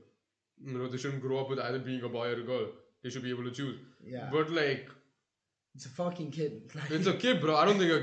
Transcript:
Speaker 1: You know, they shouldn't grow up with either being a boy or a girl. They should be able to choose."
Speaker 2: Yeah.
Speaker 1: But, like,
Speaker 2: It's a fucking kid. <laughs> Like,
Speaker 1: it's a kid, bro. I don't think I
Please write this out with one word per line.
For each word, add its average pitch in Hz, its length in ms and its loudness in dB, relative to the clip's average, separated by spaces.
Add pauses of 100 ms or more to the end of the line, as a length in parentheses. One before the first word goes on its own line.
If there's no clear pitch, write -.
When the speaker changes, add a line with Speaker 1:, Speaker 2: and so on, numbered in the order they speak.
(640)
Speaker 1:
You 127 140 -6
know, 127 100 -4
they 123 100 -4
shouldn't 139 240 -4
grow 131 180 0
up 135 100 -2
with 135 80 -2
either 123 200 -2
being 127 240 -4
a 120 60 -4
boy 120 200 -2
or 120 120 -2
a - 20 -6
girl. 117 240 -2 (360)
They 123 80 -8
should 131 120 -6
be 123 80 -4
able 123 140 -4
to 123 60 -6 (100)
choose." 135 180 -6 (260)
Speaker 2:
Yeah. 120 280 -10
Speaker 1:
But, 156 180 2
like, 147 380 0 (840)
Speaker 2:
It's 131 120 -14
a - 40 -12
fucking 175 400 -4
kid. 156 220 -2 (200)
<laughs> - 20 -14
Like, 147 160 -6
Speaker 1:
it's 170 160 2
a 196 80 4
kid, 240 280 4
bro. 156 140 4
I 156 100 8
don't 202 120 6
think 170 140 6
I 151 100 4